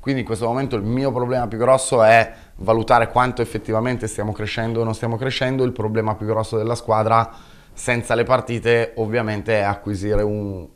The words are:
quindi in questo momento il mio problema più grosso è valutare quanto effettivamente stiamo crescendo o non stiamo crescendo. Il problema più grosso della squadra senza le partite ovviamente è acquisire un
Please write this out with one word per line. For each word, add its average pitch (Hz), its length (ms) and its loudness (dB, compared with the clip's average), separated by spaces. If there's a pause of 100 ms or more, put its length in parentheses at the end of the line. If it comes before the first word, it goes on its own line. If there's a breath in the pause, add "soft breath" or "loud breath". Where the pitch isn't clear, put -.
quindi 135 220 -4
in 98 40 -6
questo 113 200 -4
momento 120 300 -2
il 101 60 -2
mio 131 300 -2
problema 123 340 -2
più 107 120 -8
grosso 127 440 4
è 110 300 8 (240 loud breath)
valutare 113 540 2
quanto 123 320 0
effettivamente 110 640 -4
stiamo 107 260 -6
crescendo 113 480 -4
o 113 40 0
non 110 100 -2
stiamo 117 240 -4
crescendo. 131 460 -2
Il 127 80 0
problema 107 420 -2
più 107 120 -8
grosso 110 300 -2
della 110 180 -2
squadra 110 560 2 (420 loud breath)
senza 120 420 -2
le 117 100 2
partite 117 720 0
ovviamente 110 640 -2
è 101 40 2
acquisire 101 600 -2
un 101 540 -4